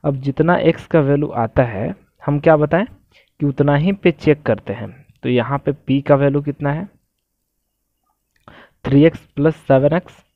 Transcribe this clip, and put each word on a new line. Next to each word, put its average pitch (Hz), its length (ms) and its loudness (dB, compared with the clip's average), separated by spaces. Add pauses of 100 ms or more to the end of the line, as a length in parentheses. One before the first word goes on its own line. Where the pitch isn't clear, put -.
अब 143 100 0
जितना 139 420 0
एक्स - 300 0
का 165 120 2
वैल्यू 143 280 0
आता 117 360 -2
है, 117 320 -6 (300)
हम 143 140 -2
क्या 160 180 4
बताएं 160 280 0 (540)
कि 151 60 -4
उतना 143 300 0
ही 165 160 0
पे 185 200 0
चेक - 320 0
करते 104 300 -4
हैं। - 340 -16 (160)
तो 127 60 -2
यहाँ 123 300 -2
पे 147 120 -4
पी 139 300 -2
का 143 140 2
वैल्यू 143 260 0
कितना 143 300 -6
है, 170 180 -8 (2000)
थ्री 139 200 4
एक्स 165 140 0
प्लस 156 360 -2
सेवन 139 380 0
एक्स - 320 -8 (100)